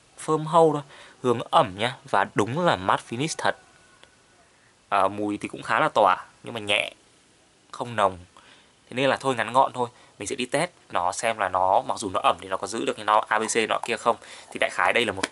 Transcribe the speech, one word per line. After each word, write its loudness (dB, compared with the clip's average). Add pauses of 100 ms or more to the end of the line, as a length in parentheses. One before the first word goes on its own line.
(240)
Firm 0
hold 6
thôi, -4 (400)
hướng 2 (100)
ẩm 4
nhá, -2 (140)
và 4
đúng 0
là 4
matte -2
finish -4
thật. -2 (1300)
À, 2
mùi -4
thì -10
cũng -12
khá 0
là 2
tỏa, 4 (160)
nhưng -12
mà -6
nhẹ, -2 (800)
không -8
nồng. 0 (720)
Thế -12
nên 2
là 2
thôi, -2
ngắn -4
gọn 4
thôi. -4 (300)
Mình -8
sẽ -6
đi -4
test -2 (200)
nó 0
xem -2
là 0
nó, 2
mặc -6
dù -4
nó -2
ẩm 2
thì -12
nó -4
có -6
giữ -6
được -4
như -12
nó 4
A 2
B 0
C 0
nọ 0
kia -4
không. 0 (340)
Thì -12
đại 0
khái 2
đây 2
là -2
một -4